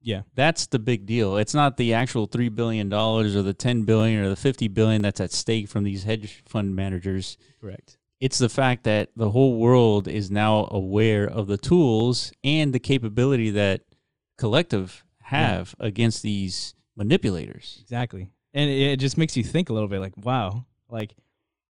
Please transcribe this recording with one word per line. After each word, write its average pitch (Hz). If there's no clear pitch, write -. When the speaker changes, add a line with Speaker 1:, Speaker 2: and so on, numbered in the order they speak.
Speaker 1:
Yeah. 101
Speaker 2:
That's 156
the 131
big 107
deal. 104
It's 107
not 147
the 117
actual 117
three 120
billion 110
dollars 107
or 101
the 98
ten 120
billion 110
or 95
the 98
fifty 127
billion 110
that's 101
at 90
stake 113
from 104
these 98
hedge 107
fund 101
managers. 95
Speaker 1:
Correct. -
Speaker 2:
It's 131
the 123
fact 127
that 107
the 110
whole 127
world 113
is 95
now 107
aware 104
of 107
the 101
tools 123
and 147
the 127
capability 117
that 101
Collective 110
Speaker 1:
Yeah. 139
Speaker 2:
have 90
against 113
these 98
manipulators. 101
Speaker 1:
Exactly. 117
And 143
it, 139
it 135
just 135
makes 160
you 117
think 160
a -
little 107
bit 95
like, 95
wow, 117
like, 110